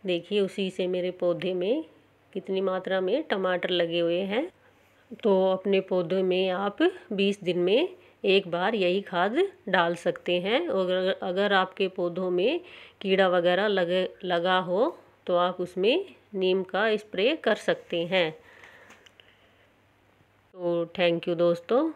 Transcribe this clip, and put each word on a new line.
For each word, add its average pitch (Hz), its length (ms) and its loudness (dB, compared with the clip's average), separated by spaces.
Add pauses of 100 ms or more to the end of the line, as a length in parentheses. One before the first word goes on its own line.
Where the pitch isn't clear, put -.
देखिए, 180 360 -2
उसी 190 300 -2
से 185 160 -4
मेरे 180 240 -2
पौधे 180 440 -2
में 214 300 -2 (480)
कितनी 190 280 -4
मात्रा 185 400 -2
में 208 220 -2
टमाटर 185 480 -2
लगे 170 300 0
हुए 170 200 0
हैं। 220 300 -4 (720)
तो 190 300 4
अपने 190 280 0
पौधे 185 420 0
में 185 280 0
आप 196 280 -4 (340)
बीस 196 320 0
दिन 175 140 -2
में 214 300 2 (360)
एक 190 240 2
बार 180 260 -2
यही 190 260 0
खाद 196 380 -2 (300)
डाल 175 260 2
सकते 175 460 -2
हैं। 254 280 0
और 185 220 0
अगर, 185 320 0
अगर 196 300 0
आपके 185 360 0
पौधों 180 420 -4
में 226 300 0 (400)
कीड़ा 190 280 4
वगैरह 180 380 2
लगे, 185 420 0 (160)
लगा 180 340 2
हो, 185 400 -2 (280)
तो 180 100 0
आप 180 240 0
उसमें 202 440 0 (300)
नीम 190 280 0
का 214 340 -2
स्प्रे 214 400 -2
कर 214 180 0
सकते 170 500 -2
हैं। 175 260 0 (2250)
तो 175 300 -2 (140)
thank 170 300 2
you 175 80 0
दोस्तों 175 600 2